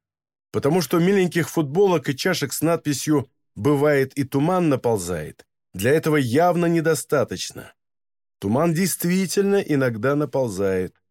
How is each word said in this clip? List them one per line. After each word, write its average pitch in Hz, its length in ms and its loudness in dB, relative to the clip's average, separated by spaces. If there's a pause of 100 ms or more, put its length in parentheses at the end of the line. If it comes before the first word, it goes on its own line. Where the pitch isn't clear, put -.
(520)
потому 165 300 0
что 170 180 0
миленьких 175 500 2
футболок 165 600 0
и 143 60 -2
чашек 151 380 -4
с - 80 -6
надписью 151 680 -2 (240)
«Бывает 139 600 2
и 143 60 0
туман 160 460 0
наползает» 92 760 -2 (300)
для 98 160 0
этого 156 240 2
явно 160 500 2
недостаточно. 156 1040 -2 (680)
Туман 143 340 0
действительно 190 840 0
иногда 135 580 0
наползает. 101 800 -2 (160)